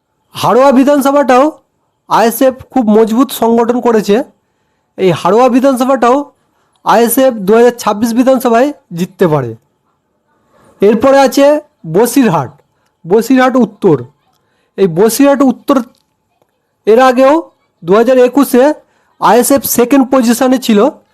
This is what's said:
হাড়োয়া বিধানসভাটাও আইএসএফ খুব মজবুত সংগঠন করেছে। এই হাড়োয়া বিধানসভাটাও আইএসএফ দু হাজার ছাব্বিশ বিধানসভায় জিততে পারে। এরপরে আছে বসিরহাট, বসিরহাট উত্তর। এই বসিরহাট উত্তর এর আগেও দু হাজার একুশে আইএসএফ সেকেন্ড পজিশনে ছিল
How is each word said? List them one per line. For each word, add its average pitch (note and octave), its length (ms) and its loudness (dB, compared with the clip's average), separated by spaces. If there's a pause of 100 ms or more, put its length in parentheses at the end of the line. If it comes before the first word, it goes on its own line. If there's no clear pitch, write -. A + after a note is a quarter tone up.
(320)
হাড়োয়া B3 400 0
বিধানসভাটাও C#4 880 0 (500)
আইএসএফ A3+ 460 0 (160)
খুব A#3+ 180 -2
মজবুত A3 420 0
সংগঠন A#3 500 -2
করেছে। A3+ 420 0 (760)
এই F#3 160 -2
হাড়োয়া G#3+ 360 0
বিধানসভাটাও B3+ 840 0 (520)
আইএসএফ A#3 500 0
দু G3+ 200 -2
হাজার A#3 240 2
ছাব্বিশ G#3+ 360 -4
বিধানসভায় B3+ 580 0 (200)
জিততে F3+ 360 -4
পারে। C3 260 -4 (1300)
এরপরে A#3 400 2
আছে C#4 400 2 (320)
বসিরহাট, G#3 580 -2 (580)
বসিরহাট B3+ 480 0
উত্তর। E3 480 -2 (720)
এই G3 100 0
বসিরহাট A3+ 560 0
উত্তর C4 400 -2 (1040)
এর A3+ 140 4
আগেও C4 500 0 (340)
দু F3+ 120 0
হাজার B3 220 2
একুশে B3 540 2 (480)
আইএসএফ A#3+ 440 0
সেকেন্ড A#3+ 460 0
পজিশনে B3+ 480 0
ছিল A3+ 300 0 (260)